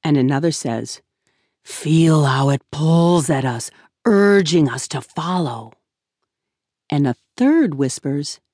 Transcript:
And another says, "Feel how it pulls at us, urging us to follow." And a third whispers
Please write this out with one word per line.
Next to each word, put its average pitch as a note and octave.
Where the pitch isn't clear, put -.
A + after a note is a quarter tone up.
And D3
another C#3
says, A#2
"Feel D#3+
how C#3
it C#3
pulls E3
at C3+
us, A#2+
urging G3
us -
to C#3+
follow." D3+
And C#3+
a B2
third C4+
whispers C#3+